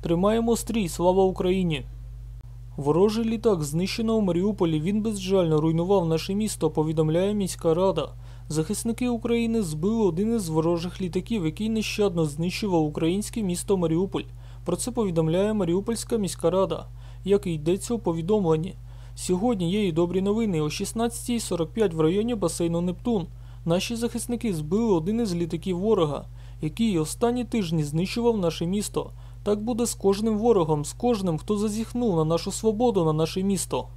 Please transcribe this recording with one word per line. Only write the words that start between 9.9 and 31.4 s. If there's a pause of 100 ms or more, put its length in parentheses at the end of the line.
один
із
ворожих
літаків,
який
нещадно
знищував
українське
місто
Маріуполь. (420)
Про
це
повідомляє
Маріупольська
міська
рада. (360)
Як
і
йдеться
у
повідомленні, (400)
сьогодні
є
і
добрі
новини.
О
шістнадцятій
сорок
п'ять
в
районі
басейну
Нептун (380)
наші
захисники
збили
один
із
літаків
ворога, (360)
який
останні
тижні
знищував
наше
місто. (320)
Так
буде
з
кожним
ворогом,
з
кожним,
хто